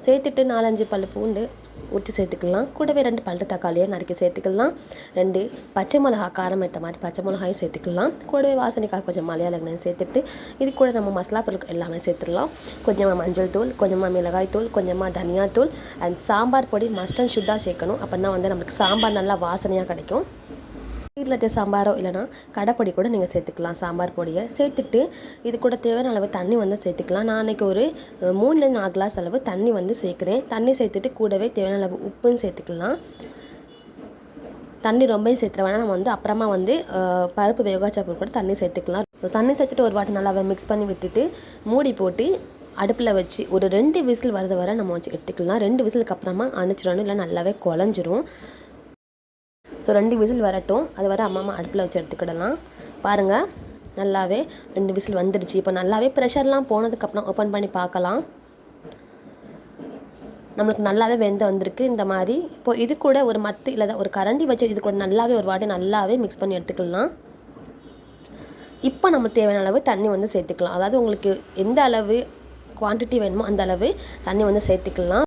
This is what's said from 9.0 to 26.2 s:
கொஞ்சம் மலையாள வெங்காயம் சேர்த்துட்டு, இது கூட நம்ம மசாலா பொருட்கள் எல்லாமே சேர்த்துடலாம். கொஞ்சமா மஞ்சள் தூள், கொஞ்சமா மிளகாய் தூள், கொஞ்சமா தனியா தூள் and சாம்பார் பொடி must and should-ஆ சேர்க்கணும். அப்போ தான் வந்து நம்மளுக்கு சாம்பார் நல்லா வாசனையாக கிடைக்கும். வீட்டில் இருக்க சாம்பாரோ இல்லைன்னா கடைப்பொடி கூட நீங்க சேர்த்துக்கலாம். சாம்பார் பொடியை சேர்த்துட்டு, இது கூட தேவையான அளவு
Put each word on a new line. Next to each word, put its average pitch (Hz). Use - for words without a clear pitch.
கொஞ்சம் 175
மலையாள 170
வெங்காயம் 165
சேர்த்துட்டு, 175
இது 269
கூட 262
நம்ம 208
மசாலா 214
பொருட்கள் 196
எல்லாமே 170
சேர்த்துடலாம். 175
கொஞ்சமா 196
மஞ்சள் 180
தூள், 240
கொஞ்சமா 190
மிளகாய் 180
தூள், 226
கொஞ்சமா 185
தனியா 180
தூள் 240
and 175
சாம்பார் 247
பொடி 220
must 190
and 247
should-ஆ 214
சேர்க்கணும். 185
அப்போ 208
தான் 190
வந்து 185
நம்மளுக்கு 175
சாம்பார் 208
நல்லா 196
வாசனையாக 185
கிடைக்கும். 175
வீட்டில் 262
இருக்க 226
சாம்பாரோ 202
இல்லைன்னா 185
கடைப்பொடி 208
கூட 190
நீங்க 196
சேர்த்துக்கலாம். 170
சாம்பார் 175
பொடியை 170
சேர்த்துட்டு, 277
இது 233
கூட 240
தேவையான 240
அளவு 208